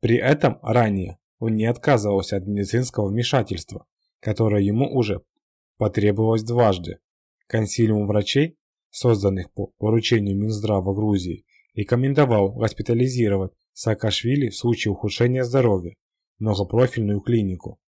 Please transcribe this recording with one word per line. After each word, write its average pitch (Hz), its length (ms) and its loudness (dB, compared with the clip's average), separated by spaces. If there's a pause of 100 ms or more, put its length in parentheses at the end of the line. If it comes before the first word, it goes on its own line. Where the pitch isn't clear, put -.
При 113 180 2
этом 139 440 2
ранее 104 560 0 (220)
он 113 160 0
не 107 100 0
отказывался 104 680 0
от 95 100 -6
медицинского 104 640 -2
вмешательства, 107 760 -4 (340)
которое 107 420 0
ему 107 320 0
уже 107 280 -2 (560)
потребовалось 110 680 2
дважды. 107 540 2 (500)
Консилиум 107 580 0
врачей, 104 500 0 (320)
созданных 98 640 0
по - 240 -10
поручению 107 640 0
Минздрава 101 560 -2
Грузии, 98 500 -2 (300)
рекомендовал 120 760 2
госпитализировать 117 1000 -2 (220)
Саакашвили 113 760 -2
в - 80 -10
случае 113 360 -2
ухудшения 123 520 -2
здоровья 117 500 0 (440)
в - 40 -6
многопрофильную 107 800 0
клинику. 101 680 -2